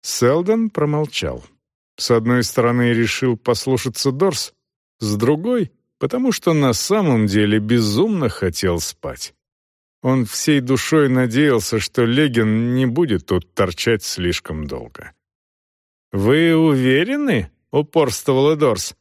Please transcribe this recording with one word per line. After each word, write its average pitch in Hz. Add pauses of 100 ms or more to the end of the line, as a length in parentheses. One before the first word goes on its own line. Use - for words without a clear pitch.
Селдон 180
промолчал. 147 (520)
С -
одной 120
стороны, 120
решил 117
послушаться 127
Дорс, 151 (460)
с 104
другой, 156 (260)
потому 254
что -
на 139
самом 151
деле 104
безумно 120
хотел 90
спать. - (720)
Он 131
всей 143
душой 135
надеялся, 127
что -
Легин 117
не 131
будет 120
тут 90
торчать 98
слишком 82
долго. 60 (1000)
«Вы 143
уверены?» — 160 (220)
упорствовала 143
Дорс. 131